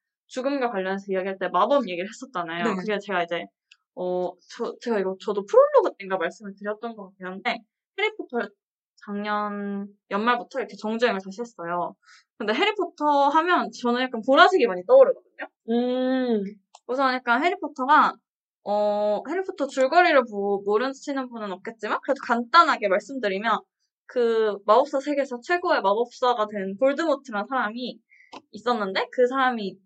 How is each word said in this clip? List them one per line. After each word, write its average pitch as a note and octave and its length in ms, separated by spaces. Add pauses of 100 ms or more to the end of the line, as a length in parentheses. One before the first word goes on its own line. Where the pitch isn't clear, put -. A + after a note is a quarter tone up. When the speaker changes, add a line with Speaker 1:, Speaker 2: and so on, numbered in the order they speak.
(280)
Speaker 1:
죽음과 B3+ 440
관련해서 G3 380
이야기할 F#3+ 280
때 F#3 120
마법 A#3+ 380
얘기를 F3+ 220
했었잖아요. F3 560
Speaker 2:
네. G#3+ 100
Speaker 1:
그게 G3+ 240
제가 G3 240
이제, E3+ 220 (500)
어, F3+ 360 (260)
저, A#3 240
제가 A3+ 180
이거 F#3+ 220
저도 G3+ 240
프롤로그 C5 520
때인가 F#3+ 200
말씀을 A3 400
드렸던 G#3 380
것 G3 140
같긴 F#3 180
한데 G3+ 320 (400)
해리포터 E4 500 (560)
작년 G3+ 840 (240)
연말부터 G#3+ 480
이렇게 G3 160
정주행을 A3 480
다시 F#3+ 180
했어요. F3 540 (420)
근데 G#3+ 160
해리포터 D4 760
하면 D#4+ 400 (120)
저는 A#3+ 200
약간 B3+ 240
보라색이 D#4 420
많이 F3+ 180
떠오르거든요. A#3+ 600 (240)
Speaker 2:
음. B3 720 (440)
Speaker 1:
우선 B3+ 260
약간 B3+ 300
해리포터가, D4 680 (500)
어, G#3 640
해리포터 F4 400
줄거리를 D4+ 640
보-, G3+ 360
모르시는 C4 640
분은 G#3+ 240
없겠지만, A#3 500
그래도 C4+ 220
간단하게 A#3+ 640
말씀드리면, G#3 720 (460)
그 A3+ 600
마법사 C4+ 360
세계에서 C#4 400
최고의 F4 400
마법사가 G#3+ 680
된 G3+ 320
볼드모트라는 C#4 680
사람이 A#3+ 520 (520)
있었는데, G#3+ 600
그 B3 160
사람이, B3 480 (100)